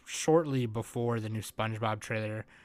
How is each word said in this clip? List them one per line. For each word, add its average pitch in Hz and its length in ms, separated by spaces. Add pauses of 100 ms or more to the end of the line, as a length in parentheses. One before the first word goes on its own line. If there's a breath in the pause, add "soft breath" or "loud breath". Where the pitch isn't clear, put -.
shortly 147 600
before 117 540
the 107 100
new 110 120
SpongeBob 110 580
trailer, 107 480 (180 loud breath)